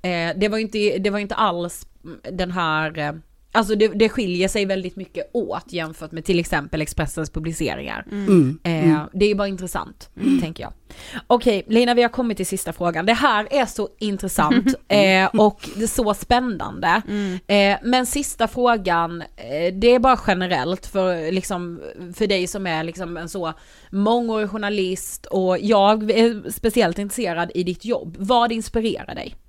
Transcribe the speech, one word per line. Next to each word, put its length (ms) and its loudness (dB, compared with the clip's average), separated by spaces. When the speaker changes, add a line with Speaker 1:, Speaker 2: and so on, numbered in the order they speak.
Speaker 1:
Eh, 340 -2
det 120 0
var 100 -2
ju 60 -2
inte, 340 0
det 120 0
var 80 -2
ju 40 -4
inte 120 -8
alls 520 -4
den 180 -4
här, 480 -2
eh, 140 -4
alltså 220 2
det, 140 4
det 200 2
skiljer 400 0
sig 160 0
väldigt 320 -4
mycket 360 -10
åt 400 -6
jämfört 400 -8
med 120 -10
till 140 2
exempel 440 -2
Expressens 480 -4
publiceringar. 800 -6
Speaker 2:
Mm. 160 -6
Speaker 3:
Mm. 380 6
Speaker 1:
Eh, 300 4
Speaker 3:
Mm. 180 -2
Speaker 1:
det 120 2
är 40 4
ju 60 2
bara 140 -2
intressant, 680 -10
Speaker 3:
Mm. 240 2
Speaker 1:
tänker 220 -6
jag. 100 -12
Okej, 400 2
Lina, 280 4
vi 80 6
har 60 4
kommit 280 -2
till 100 -4
sista 260 -6
frågan. 340 -2
Det 80 4
här 360 2
är 160 2
så 220 -6
intressant, 680 0
Speaker 2:
<laughs> 220 -2
Speaker 1:
eh, 380 6
och 360 4
det 60 -4
är 40 0
så 280 0
spännande. 960 0
Speaker 2:
Mm. 380 -4
Speaker 1:
Eh, 320 4
men 180 2
sista 420 -2
frågan, 720 0
eh, 520 -4
det 200 6
är 40 6
bara 280 4
generellt 600 0
för, 460 -2
liksom, 480 -6
för 120 -2
dig 200 0
som 200 -6
är 180 -2
liksom 320 -8
en 120 -10
så 240 -6
mångårig 600 0
journalist, 760 -4
och 340 0
jag 500 4
är 400 2
speciellt 480 0
intresserad 560 -4
i 80 0
ditt 220 -4
jobb. 340 -6
Vad 340 2
inspirerar 600 -4
dig? 200 -12